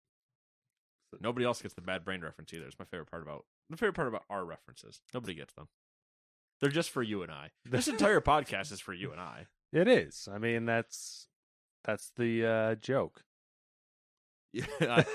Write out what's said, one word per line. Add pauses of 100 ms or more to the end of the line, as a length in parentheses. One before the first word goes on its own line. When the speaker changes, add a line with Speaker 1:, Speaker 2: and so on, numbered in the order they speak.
(1200)
Speaker 1:
Nobody
else
gets
the
bad
brain
reference
either.
It's
my
favorite
part
about, (260)
the
favorite
part
about
our
references. (140)
Nobody
gets
them. (920)
They're
just
for
you
and
I.
Speaker 2:
<laughs>
Speaker 1:
This
entire
podcast
is
for
you
and
I. (260)
Speaker 2:
It
is.
I
mean,
that's, (580)
that's
the,
uh,
joke.
Speaker 1:
<laughs> (1200)
Yeah, (120)